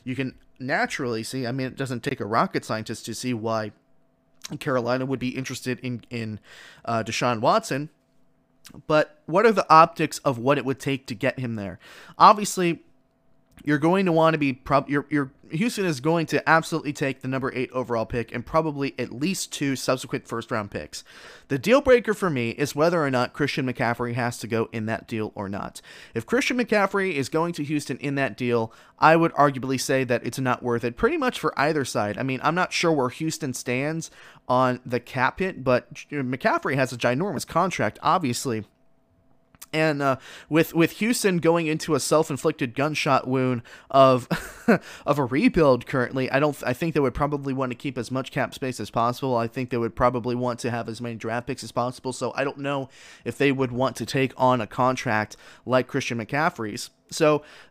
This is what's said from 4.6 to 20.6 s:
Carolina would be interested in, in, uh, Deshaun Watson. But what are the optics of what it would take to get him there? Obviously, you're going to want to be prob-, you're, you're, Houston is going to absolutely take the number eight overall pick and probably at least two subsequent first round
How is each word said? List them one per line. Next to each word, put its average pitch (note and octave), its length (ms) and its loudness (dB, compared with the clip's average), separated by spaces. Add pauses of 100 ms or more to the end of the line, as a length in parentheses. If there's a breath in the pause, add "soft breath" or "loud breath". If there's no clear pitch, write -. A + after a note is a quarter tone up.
Carolina B2+ 460 0
would C3+ 120 -2
be B2+ 180 -4
interested B2+ 440 -6
in, B2 280 -8
in, A2 300 -8 (460 loud breath)
uh, A2+ 180 -2
Deshaun A#2 380 -2
Watson. D3 480 0 (1000)
But D3+ 380 2
what F#3 200 4
are A3+ 60 6
the F#3+ 200 0
optics D#3+ 460 6
of C3+ 200 0
what C3+ 200 2
it A#2+ 60 -4
would C3 160 -4
take C#3 260 -4
to B2+ 80 -8
get B2+ 240 -2
him B2 160 -4
there? G2 240 -8 (400 loud breath)
Obviously, F#3 640 6 (840)
you're D3 140 2
going F3+ 280 4
to E3+ 60 4
want D#3+ 220 6
to D#3 40 0
be C#3 140 2
prob-, C3 380 0
you're, C#3+ 180 0
you're, C#3+ 220 0 (200)
Houston G3 360 -2
is D3 140 -2
going D#3+ 260 0
to C#3+ 220 -2
absolutely D#3 440 2
take C3+ 280 -4
the C3 80 -10
number C3 260 -4
eight B2+ 160 -4
overall A#2+ 340 -2
pick A#2 300 -6
and A#2+ 100 -8
probably D3 540 -2
at B2 140 -6
least D#3+ 400 -4
two C#3 240 -2
subsequent C3 500 -4
first A#2 240 -8
round G#2+ 220 -4